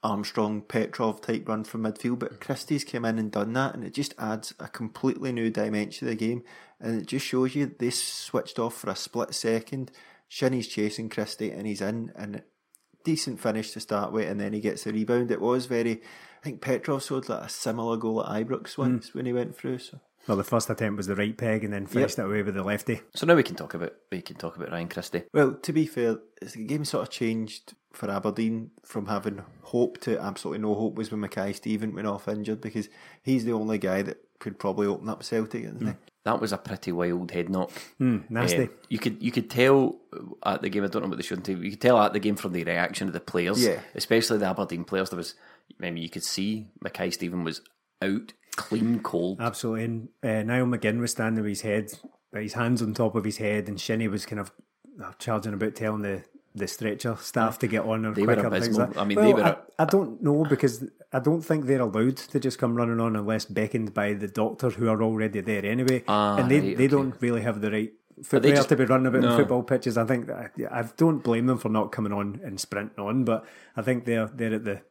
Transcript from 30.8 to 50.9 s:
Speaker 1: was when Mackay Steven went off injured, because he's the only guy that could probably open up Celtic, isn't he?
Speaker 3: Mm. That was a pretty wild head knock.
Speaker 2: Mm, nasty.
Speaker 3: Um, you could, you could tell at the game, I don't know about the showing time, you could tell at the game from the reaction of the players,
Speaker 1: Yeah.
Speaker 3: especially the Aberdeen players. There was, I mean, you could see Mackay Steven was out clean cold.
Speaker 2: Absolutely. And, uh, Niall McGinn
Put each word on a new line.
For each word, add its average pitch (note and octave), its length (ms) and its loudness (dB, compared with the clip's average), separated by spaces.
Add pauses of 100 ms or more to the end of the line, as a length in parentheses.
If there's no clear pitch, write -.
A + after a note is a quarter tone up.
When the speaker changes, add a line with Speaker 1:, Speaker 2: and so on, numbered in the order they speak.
Speaker 1:
was A2 140 -6
when G#2+ 100 -4
Mackay G2 340 -4
Steven A2 400 -4
went G#2 120 -6
off G2+ 220 -4
injured, G#2+ 320 -4
because G#2+ 300 -6 (320)
he's C3 240 2
the A#2+ 60 0
only A2 260 0
guy F#2+ 240 2
that - 160 -4 (200)
could G2+ 200 -10
probably G2+ 280 0
open G2+ 220 -2
up - 160 -8
Celtic, A2+ 400 -2
isn't G#2+ 160 -10
he? A2+ 60 -2
Speaker 3:
Mm. G2+ 100 -2 (280)
That A2+ 180 2
was G#2 100 -2
a F#2+ 60 -2
pretty - 340 -6
wild F2 380 0
head F2 180 -2
knock. F#2 220 0 (280)
Speaker 2:
Mm, B2 300 2
nasty. A#2 360 2
Speaker 3:
Um, A#2 60 -6 (200)
you A2 80 0
could, - 240 -2
you A#2+ 100 -2
could A#2 160 0
tell C3 500 6 (460)
at G2 160 0
the - 80 -2
game, G2+ 160 2
I G2+ 40 2
don't F2+ 140 0
know - 40 -4
about F#2+ 100 -4
the - 60 -6
showing F#2 180 -6
time, F2+ 240 -4
you G2+ 60 -4
could - 100 -12
tell B2 180 8
at G#2 140 6
the G#2 80 2
game G2+ 160 2
from F#2+ 160 -4
the F2 120 -2
reaction E2+ 440 0
of E2 60 -6
the E2+ 60 -4
players, F#2 440 0
Speaker 1:
Yeah. G2+ 160 2 (140)
Speaker 3:
especially A2+ 420 2
the G2+ 100 2
Aberdeen F#2 380 -2
players. F#2+ 240 0
There F#2 80 -6
was, E2+ 180 -8 (460)
I - 40 -10
mean, E2+ 120 -6
you E2 140 -8
could - 140 -8
see G#2+ 440 -4 (140)
Mackay F#2+ 280 -4
Steven F2 340 -4
was E2 180 -6 (400)
out G2 320 -2 (220)
clean A2+ 440 0
cold. F#2 400 -2
Speaker 2:
Absolutely. A2+ 440 -2
And, A2+ 240 -4 (140)
uh, A2 200 0
Niall B2 240 2
McGinn A#2 340 0